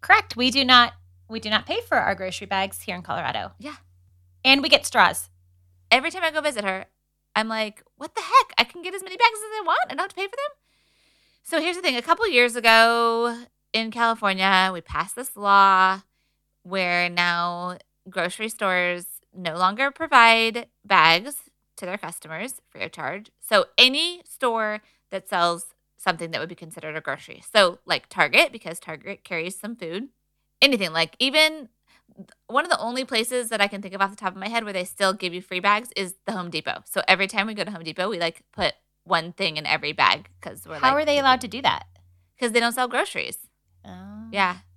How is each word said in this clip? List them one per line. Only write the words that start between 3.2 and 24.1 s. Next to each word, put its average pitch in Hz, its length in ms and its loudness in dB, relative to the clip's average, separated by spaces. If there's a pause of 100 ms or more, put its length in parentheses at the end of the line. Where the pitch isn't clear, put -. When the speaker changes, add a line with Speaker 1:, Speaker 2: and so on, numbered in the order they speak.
Speaker 2:
Yeah. 294 160 -16 (680)
Speaker 1:
And 269 200 4
we 311 80 0
get - 160 4
straws. - 420 2 (640)
Speaker 2:
Every 262 200 2
time 349 140 -6
I 320 60 2
go 302 100 -4
visit 254 240 -4
her, 190 220 -6 (500)
I'm 220 120 0
like, 220 340 -6 (140)
"What - 180 -14
the 427 80 -6
heck? - 340 2
I 247 80 2
can 349 180 -12
get 359 120 -10
as 370 80 -10
many 370 140 -14
bags 466 220 4
as 427 220 -8
I - 60 -8
want 403 140 2 (100)
and 262 80 -4
not 349 60 0
have 392 60 -8
to - 60 -16
pay 381 100 -4
for 427 100 -12
them?" 571 200 -8 (840)
So 330 180 -2
here's 339 160 -2
the 370 60 -10
thing. 277 140 2
A 240 60 -4
couple 339 260 2
years 247 280 4
ago 233 880 4 (280)
in 220 180 -4
California, 196 840 2
we 175 80 -8
passed 165 360 -8
this 262 200 -12
law 196 640 6 (640)
where 175 480 0
now 175 640 -2 (320)
grocery 185 400 -4
stores 180 560 -2 (300)
no 170 220 -6
longer 208 340 0
provide 233 800 4 (160)
bags 180 520 4 (400)
to 196 100 -12
their 185 120 -8
customers 170 680 -12
free - 140 -14
of 160 100 -10
charge. 170 380 -10 (160)
So 202 200 4 (120)
any 320 460 2